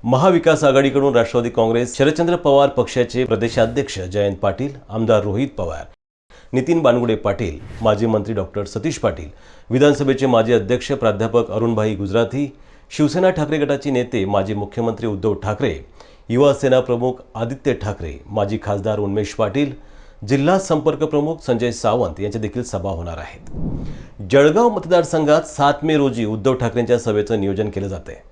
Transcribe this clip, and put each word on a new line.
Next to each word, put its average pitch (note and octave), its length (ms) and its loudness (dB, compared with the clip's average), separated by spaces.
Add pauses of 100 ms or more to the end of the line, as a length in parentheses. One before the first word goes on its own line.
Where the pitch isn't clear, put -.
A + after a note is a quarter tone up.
महाविकास D#3 600 4
आघाडीकडून C#3 520 4
राष्ट्रवादी A#2 340 2
काँग्रेस, A#2 480 0
शरदचंद्र D#3+ 380 2
पवार C#3+ 340 4
पक्षाचे B2 540 -2
प्रदेशाध्यक्ष A#2 760 0
जयंत G2 360 -2
पाटील, G#2 380 -4 (160)
आमदार A2 340 2
रोहित G#2+ 340 -2
पवार, E2 260 -8 (720)
नितीन D#3+ 260 2
बानगुडे A#2+ 360 2
पाटील, G2 440 -4 (220)
माजी G#2+ 240 2
मंत्री A2 280 0
डॉक्टर G2+ 300 -6
सतीश - 340 -6
पाटील, E2+ 320 -4 (400)
विधानसभेचे C3+ 560 4
माजी A#2 280 4
अध्यक्ष A#2 380 0
प्राध्यापक A2+ 600 0
अरुणभाई A2 440 0
गुजराथी, A2+ 600 -2 (360)
शिवसेना D#3+ 380 2
ठाकरे D#3 280 -2
गटाचे C#3 320 -2
नेते B2 360 0
माजी G2+ 280 0
मुख्यमंत्री A2 540 -4
उद्धव G2+ 260 -2
ठाकरे, G#2 460 -4 (500)
युवा C3+ 240 4
सेना C3 260 2
प्रमुख B2 340 -2 (220)
आदित्य A#2+ 380 -2
ठाकरे, E2+ 520 -8
माजी G#2 380 -2
खासदार G#2 360 -2
उन्मेष G2+ 340 -2
पाटील, B2 380 -2 (560)
जिल्हा C#3+ 320 2
संपर्क D3+ 440 0
प्रमुख D3+ 340 -2
संजय A#2+ 340 -2
सावंत G#2+ 480 -2
यांच्या G#2 220 -4
देखील G#2+ 220 -6
सभा G2 260 -6
होणार E2+ 280 -8
आहेत. - 360 -14 (800)
जळगाव D#3 380 6
मतदारसंघात E3 720 2
सात C#3+ 320 0 (100)
मे D#3 140 2
रोजी C3 280 0
उद्धव G#2+ 280 0
ठाकरेंच्या A#2+ 460 0
सभेचं G#2+ 400 0
नियोजन G2 300 -2
केलं G2 180 -6
जातंय. - 280 -10 (160)